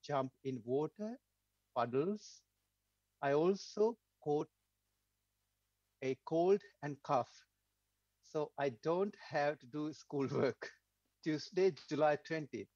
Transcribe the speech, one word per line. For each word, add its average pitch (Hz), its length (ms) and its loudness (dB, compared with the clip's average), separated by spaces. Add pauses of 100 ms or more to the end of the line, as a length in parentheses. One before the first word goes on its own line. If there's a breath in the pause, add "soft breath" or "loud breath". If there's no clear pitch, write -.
jump 135 240 0 (120)
in 131 200 -4
water, 156 480 -2 (640)
puddles. 135 640 0 (800)
I 139 120 2
also 180 640 2 (260)
caught 151 260 0 (1500)
a 131 120 0 (100)
cold 180 360 2 (220)
and 143 200 -6
cough, 139 280 0 (1000)
so 151 280 -4
I 143 100 0 (140)
don't 180 320 0 (140)
have 151 300 0
to - 60 -20
do 151 280 -4
schoolwork. 131 760 -2 (260)
<laughs> - 280 -20
Tuesday, 180 480 2 (180)
July 151 280 4 (100)
twentieth. 139 480 -6